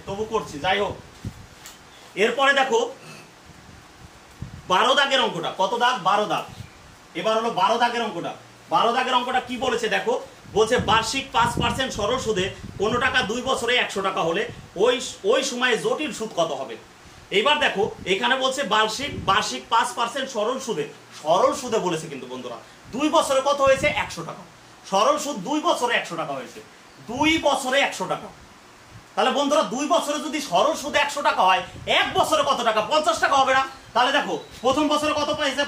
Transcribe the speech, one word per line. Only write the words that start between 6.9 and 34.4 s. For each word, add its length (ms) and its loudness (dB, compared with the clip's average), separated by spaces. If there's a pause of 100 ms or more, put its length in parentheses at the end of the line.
এবার 240 0
হলো 120 -2
বারো 280 2
দাগের 240 0
অঙ্কটা। 320 -6 (360)
বারো 220 4
দাগের 220 0
অঙ্কটা 260 0
কি 160 -8
বলেছে 320 -2
দেখো, 320 0 (320)
বলছে 260 4
বার্ষিক 540 0
পাঁচ 280 2
পার্সেন্ট 320 -2
সরল 260 -2
সুদে 320 -2 (280)
কোনো 200 0
টাকা 240 2
দুই 200 -4
বছরে 340 0
একশো 260 -2
টাকা 200 -2
হলে 300 -2 (240)
ওই, 240 2 (240)
ওই 200 2
সময়ে 340 0
জটিল 340 -2
সুদ 240 -6
কত 160 0
হবে? 240 -8 (540)
এবার 280 4
দেখো 320 0 (160)
এখানে 300 2
বলছে 260 -2
বার্ষিক, 640 0
বার্ষিক 440 0
পাঁচ 260 2
পার্সেন্ট 360 -4
সরল 280 -2
সুদে, 300 -4 (340)
সরল 320 4
সুদে 240 -2
বলেছে 280 -2
কিন্তু 200 -12
বন্ধুরা, 300 -10 (360)
দুই 160 -2
বছরে 360 4
কত 160 2
হয়েছে? 260 4
একশো 360 -4
টাকা। 200 -12 (480)
সরল 280 4
সুদ 180 -6
দুই 240 -4
বছরে 340 0
একশো 220 -4
টাকা 160 -6
হয়েছে, 280 -10 (460)
দুই 360 2
বছরে 380 2
একশো 240 -2
টাকা। 240 -6 (840)
তাহলে 160 2
বন্ধুরা, 320 2
দুই 240 -4
বছরে 320 0
যদি 220 -6
সরল 340 2
সুদ 220 -4
একশো 260 0
টাকা 200 2
হয়, 200 4 (240)
এক 280 0
বছরে 320 2
কত 180 0
টাকা? 160 2
পঞ্চাশ 380 0
টাকা 180 2
হবে 180 4
না? 140 2 (240)
তাহলে 200 2
দেখো, 260 0 (220)